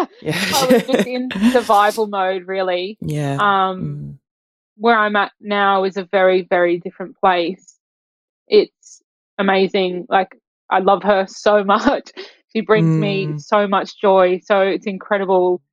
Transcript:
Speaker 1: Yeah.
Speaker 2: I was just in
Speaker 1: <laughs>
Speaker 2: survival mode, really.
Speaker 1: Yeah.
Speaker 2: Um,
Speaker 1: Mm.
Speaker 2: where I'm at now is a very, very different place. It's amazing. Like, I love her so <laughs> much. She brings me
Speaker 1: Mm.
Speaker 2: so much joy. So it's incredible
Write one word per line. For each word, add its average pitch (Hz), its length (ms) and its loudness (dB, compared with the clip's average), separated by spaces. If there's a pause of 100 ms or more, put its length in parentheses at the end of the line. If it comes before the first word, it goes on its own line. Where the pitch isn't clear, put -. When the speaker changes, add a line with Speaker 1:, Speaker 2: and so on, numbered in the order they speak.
(200)
Speaker 1:
Yeah. 151 140 -6 (200)
Speaker 2:
I 269 180 2
was 233 140 4
just 208 200 0
in 254 240 -6
Speaker 1:
<laughs> 220 220 0
Speaker 2:
survival 214 540 2
mode, 190 400 -4
really. 185 540 -4
Speaker 1:
Yeah. 147 400 -4
Speaker 2:
Um, 190 400 0
Speaker 1:
Mm. 147 380 -10 (580)
Speaker 2:
where 220 220 2
I'm 208 180 0
at 202 240 -2
now 202 440 0
is 196 120 -4
a 190 80 -6
very, 185 380 2
very 175 360 0
different 185 400 -14
place. 180 600 -2 (680)
It's - 540 0 (360)
amazing. 190 680 0
Like, 190 280 -2 (340)
I 190 100 0
love 190 240 2
her 190 240 2
so 208 360 0
<laughs> 196 120 2
much. 233 340 -2 (440)
She 220 60 -2
brings 196 260 2 (140)
me 151 260 -2
Speaker 1:
Mm. 151 140 -8
Speaker 2:
so 208 260 0
much 196 340 -4
joy. 185 440 4
So 202 160 2
it's 190 260 -2
incredible 185 760 -2 (100)